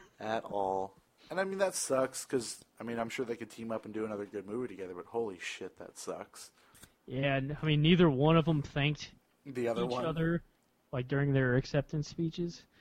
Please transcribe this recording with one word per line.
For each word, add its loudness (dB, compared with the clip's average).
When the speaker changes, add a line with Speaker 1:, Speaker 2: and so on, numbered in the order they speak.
Speaker 1:
At -2
all. -2
And, -4
I 2
mean, -6
that 2
sucks, -2
'cause, -4
I -12
mean, -6
I'm -2
sure -6
they -4
could -12
team -10
up -6
and -12
do -4
another -6
good -10
movie -6
together, -10
but -12
holy -4
shit, -10
that -16
sucks. -10
Speaker 2:
Yeah, 0
and, -4
I 0
mean, 4
neither 8
one 6
of 6
them 4
thanked -2
Speaker 1:
The -2
other 0
Speaker 2:
each -2
Speaker 1:
one. -2
Speaker 2:
other, 0
like, -2
during 2
their 6
acceptance 0
speeches. -4